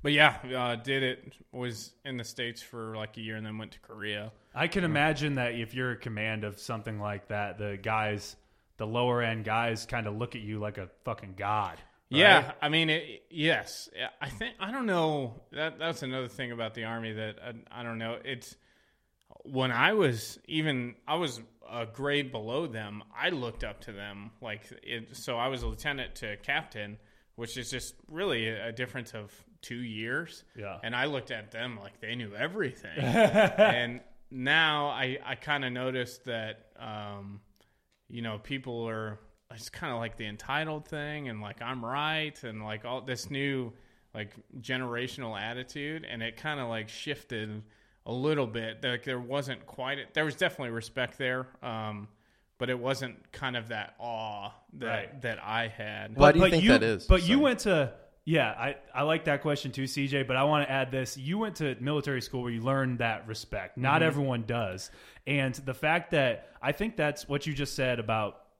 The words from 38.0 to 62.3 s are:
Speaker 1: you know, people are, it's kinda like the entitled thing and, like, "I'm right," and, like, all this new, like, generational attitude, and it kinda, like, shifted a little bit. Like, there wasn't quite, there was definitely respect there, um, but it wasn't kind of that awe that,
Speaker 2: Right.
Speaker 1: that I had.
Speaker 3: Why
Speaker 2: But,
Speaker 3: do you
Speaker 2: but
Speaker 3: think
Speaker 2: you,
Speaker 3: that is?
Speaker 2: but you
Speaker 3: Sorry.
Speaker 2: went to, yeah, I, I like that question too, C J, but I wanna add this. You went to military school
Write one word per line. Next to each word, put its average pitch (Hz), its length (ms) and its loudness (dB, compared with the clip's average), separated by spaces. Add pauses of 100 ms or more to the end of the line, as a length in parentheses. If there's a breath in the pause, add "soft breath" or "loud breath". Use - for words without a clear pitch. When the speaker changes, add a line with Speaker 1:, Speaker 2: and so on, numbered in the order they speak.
Speaker 1:
you 117 140 -8
know, 110 160 -4
people 120 500 -6
are, 110 300 -6 (320)
it's 110 200 -14
kinda 139 260 -6
like 113 200 -4
the 113 100 -6
entitled 147 600 -4
thing 147 400 -6
and, 110 120 -8
like, 104 220 -10
"I'm 123 220 -6
right," 151 600 -2
and, 107 200 -8
like, 107 200 -6
all 123 180 -4
this 123 280 -6
new, 135 420 -2 (420)
like, 104 200 -8 (260)
generational 123 800 -4
attitude, 143 640 -6
and 113 180 -8
it 113 160 -6
kinda, 147 280 -4
like, 113 220 -4
shifted 107 760 -6 (420)
a - 80 -6
little 139 340 2
bit. 110 360 -6
Like, 123 220 -2
there 127 160 -2
wasn't 131 460 -4
quite, 135 480 -6
there 156 100 4
was 151 100 0
definitely 151 360 0
respect 120 480 -4
there, 127 280 0 (160)
um, 107 460 -6 (500)
but 123 120 -2
it 123 80 0
wasn't 127 540 -4
kind 127 240 -4
of 113 120 -4
that 107 320 -6
awe 110 500 -6 (240)
that, 131 120 -6
Speaker 2:
Right. 113 360 -4
Speaker 1:
that 117 220 -2
I 113 240 0
had. 107 480 -8
Speaker 3:
Why 143 120 12
Speaker 2:
But, 147 40 12
Speaker 3:
do 160 60 8
you 185 80 10
Speaker 2:
but 180 40 8
Speaker 3:
think 165 140 6
Speaker 2:
you, 214 60 8
Speaker 3:
that 233 120 10
is? 208 240 2
Speaker 2:
but 185 160 10
you 170 120 2
Speaker 3:
Sorry. 285 60 8
Speaker 2:
went 269 200 6
to, 156 320 4 (320)
yeah, 151 280 4
I, 131 240 -2 (180)
I 127 80 2
like 156 220 4
that 143 180 2
question 143 300 0
too, 135 140 -2
C 139 220 0
J, 139 140 2
but 127 140 0
I 135 80 6
wanna 147 200 6
add 131 260 0
this. 131 260 -2
You 147 220 -2
went 214 180 -2
to 135 240 0
military 139 420 0
school 123 200 -4